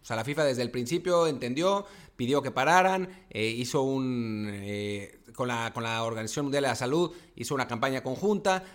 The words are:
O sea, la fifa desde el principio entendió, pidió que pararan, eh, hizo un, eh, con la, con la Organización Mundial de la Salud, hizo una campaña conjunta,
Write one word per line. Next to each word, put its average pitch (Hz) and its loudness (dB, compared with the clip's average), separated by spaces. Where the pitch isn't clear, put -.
O - -20
sea, 113 -2
la 113 -2
fifa 147 0
desde 123 2
el 120 -2
principio 170 2
entendió, 151 0
pidió 135 2
que 135 -4
pararan, 185 4
eh, 107 0
hizo 120 0
un, 123 0
eh, 101 -6
con 123 -4
la, 117 -4
con 117 -6
la 113 -2
Organización 113 -4
Mundial 139 0
de 135 2
la 117 0
Salud, 160 0
hizo 120 -4
una 127 0
campaña 127 -2
conjunta, 185 0